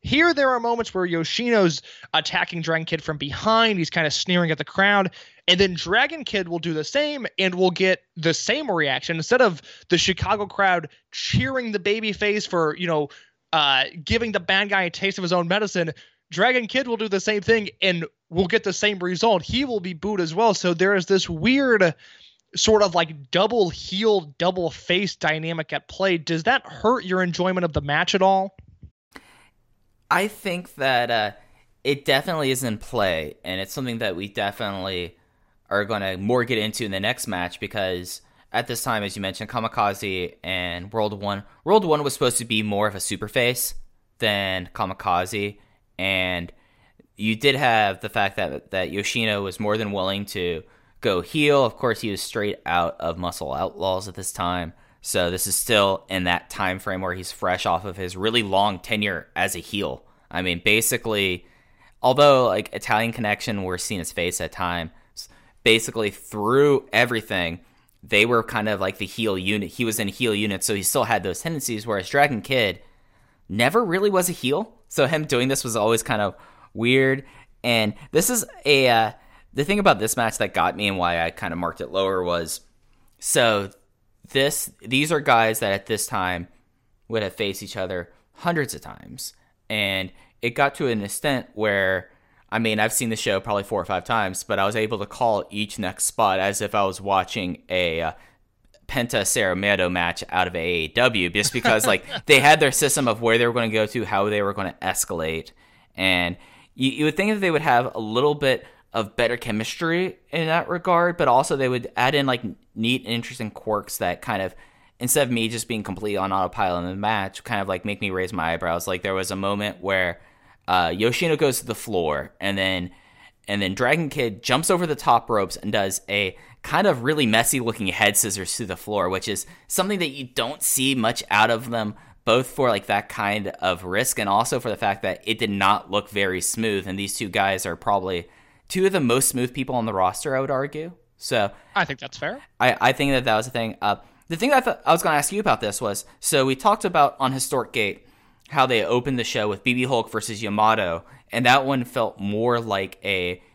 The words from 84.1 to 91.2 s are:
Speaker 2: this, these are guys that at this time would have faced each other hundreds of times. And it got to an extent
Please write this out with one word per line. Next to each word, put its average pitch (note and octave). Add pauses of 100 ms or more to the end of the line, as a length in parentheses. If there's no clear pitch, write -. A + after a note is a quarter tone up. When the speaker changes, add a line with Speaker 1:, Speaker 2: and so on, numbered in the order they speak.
Speaker 2:
this, C#3
these C#3+
are D3+
guys A2+
that G2+
at G2
this G#2+
time F2+ (600)
would A2
have F#2+
faced G2+
each G2+
other F#2 (200)
hundreds E3
of -
times. - (360)
And G2 (300)
it A#2+
got C#3+
to C#3
an A2
extent B2+